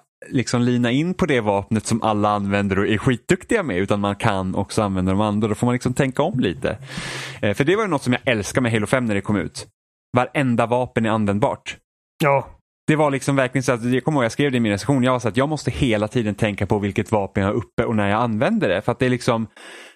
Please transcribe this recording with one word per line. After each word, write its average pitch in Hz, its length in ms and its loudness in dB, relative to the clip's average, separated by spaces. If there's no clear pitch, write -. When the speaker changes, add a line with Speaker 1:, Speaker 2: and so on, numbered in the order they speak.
Speaker 1:
liksom, 120 340 0
lina 120 280 2
in 160 240 0
på 185 120 -2
det 127 140 2
vapnet 104 460 0
som 113 160 -2
alla 104 260 2
använder 101 500 0
och 101 100 2
är 107 100 2
skitduktiga 180 640 0
med, 113 160 -4
utan 101 220 0
man 101 160 0
kan 95 380 -2
också 101 280 -2
använda 95 300 0
de 98 80 2
andra. 107 280 0
Då 104 60 -4
får 120 120 0
man, 123 60 2
liksom, 123 220 -2
tänka 139 280 0
om 139 180 -2
lite. - 380 -2
Eh, 104 120 0
för 139 100 0
det 175 120 4
var 220 60 0
ju 208 60 -2
något 151 140 -2
som 123 100 0
jag 120 120 0
älskar 117 360 0
med 120 120 0
Halo 107 140 0
fem 127 180 0
när 107 100 0
det 98 60 0
kom 104 160 -2
ut. 78 300 -6
Varenda 123 500 2
vapen 120 400 0
är 107 40 2
användbart. 107 680 -2
Speaker 2:
Ja. 139 220 2
Speaker 1:
Det 156 100 4
var, 147 140 2
liksom, 139 260 -2
verkligen 131 260 0
så 131 100 0
att, 113 120 -2
jag 123 200 0
kommer 156 140 0
ihåg, 123 60 2
jag 113 80 -2
skrev 143 200 0
det 127 40 2
i 120 40 2
min 110 120 2
recension, 123 300 0
jag 127 100 2
var 123 60 0
så 120 100 -4
att 95 80 -4
jag 135 120 2
måste 151 220 -4
hela 107 380 0
tiden 107 260 0
tänka 104 320 -2
på 107 120 2
vilket 101 340 -2
vapen 101 300 0
jag 98 80 2
har 113 60 0
uppe 117 280 -2
och 117 120 0
när 101 120 2
jag 107 120 2
använder 123 480 0
det. 90 140 0
För 123 100 0
att - 60 -6
det 127 80 2
är, 127 40 2
liksom, 120 360 0